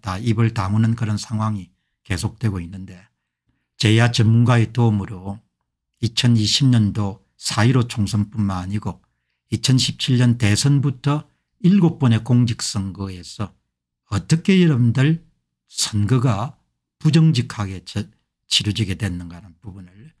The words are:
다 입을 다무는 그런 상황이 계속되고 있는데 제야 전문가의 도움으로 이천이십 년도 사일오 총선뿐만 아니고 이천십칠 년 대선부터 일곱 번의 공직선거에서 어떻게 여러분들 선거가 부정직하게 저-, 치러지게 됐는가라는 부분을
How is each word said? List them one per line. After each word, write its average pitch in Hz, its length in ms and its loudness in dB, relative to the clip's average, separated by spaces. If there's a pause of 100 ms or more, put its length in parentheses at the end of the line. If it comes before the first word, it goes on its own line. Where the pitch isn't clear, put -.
다 92 160 -8
입을 113 360 0
다무는 110 420 0
그런 107 220 -4
상황이 107 540 -6 (320)
계속되고 98 580 -4
있는데 92 380 -16 (800)
제야 113 340 4
전문가의 113 640 2
도움으로 101 680 -2 (600)
이천이십 117 680 2
년도 104 560 0 (140)
사일오 120 500 2
총선뿐만 101 680 -2
아니고 95 440 -8 (500)
이천십칠 127 680 0
년 120 200 2
대선부터 139 920 0 (320)
일곱 175 400 2
번의 117 240 2
공직선거에서 98 1300 -4 (560)
어떻게 165 540 2
여러분들 135 640 2 (420)
선거가 113 920 -2 (420)
부정직하게 120 840 0
저-, - 180 -8 (440)
치러지게 98 480 -2
됐는가라는 87 680 -8
부분을 98 580 -20